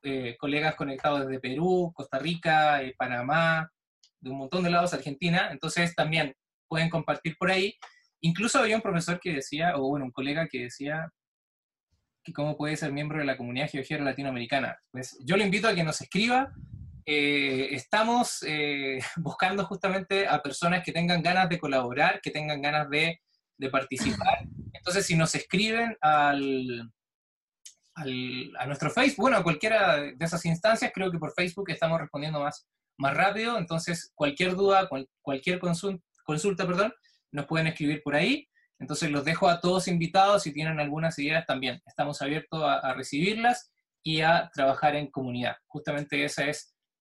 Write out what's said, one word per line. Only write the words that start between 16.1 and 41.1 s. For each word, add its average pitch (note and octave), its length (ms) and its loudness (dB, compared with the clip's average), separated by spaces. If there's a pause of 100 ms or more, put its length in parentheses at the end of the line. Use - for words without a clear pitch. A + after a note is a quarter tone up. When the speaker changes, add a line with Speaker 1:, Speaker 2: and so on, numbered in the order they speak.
Speaker 1:
eh, C#3+ 640 2
estamos, A3+ 760 0
eh, C#3 540 -2
<laughs> - 180 -8
buscando F#3 480 -2
justamente F#3+ 600 -2
a F#3+ 140 2
personas F3 420 0
que - 80 -8
tengan E3+ 320 0
ganas F3+ 260 4
de F3 80 0
colaborar, C#3 640 0
que D3 100 -6
tengan D3+ 300 -4
ganas D3 280 0
de, D#3+ 320 0 (360)
de C3 120 -4
participar. - 720 0 (180)
Speaker 2:
<laughs> - 160 -14
Speaker 1:
Entonces, F#3 320 -2
si F3 100 2
nos D#3+ 180 4
escriben A3 680 0
al, C#3 880 2 (1080)
al, B2+ 640 -6
a B2+ 80 -4
nuestro C#3+ 240 -2
Facebook, B3+ 320 2
bueno, B3 140 6
a E3+ 60 2
cualquiera F#3 540 2
de C#3+ 220 -6
esas E3 260 -2
instancias, A3 480 2
creo F#3 180 -2
que E3+ 60 -4
por D#3 160 -6
Facebook F3+ 360 -2
estamos E3 300 0
respondiendo D3+ 400 -6
más, C#3+ 280 -6 (300)
más C3+ 180 0
rápido, G#3 420 2
entonces E3+ 560 -4
cualquier F3+ 420 0
duda, F#3+ 320 6
cual-, C3+ 200 -6 (140)
cualquier F3+ 380 -2
consul-, F3+ 420 -2 (220)
consulta, F3 440 0
perdón, F3+ 260 2 (380)
nos C#3+ 160 -6
pueden D#3+ 200 2
escribir D3 360 0
por C#3+ 120 0
ahí. A#3 320 2 (320)
Entonces - 300 -4
los C#3+ 160 0
dejo E3 220 2
a E3+ 120 4
todos F3+ 280 2
invitados, F#3+ 560 4
si D3 100 -6
tienen D#3 260 -2
algunas D#3 380 -2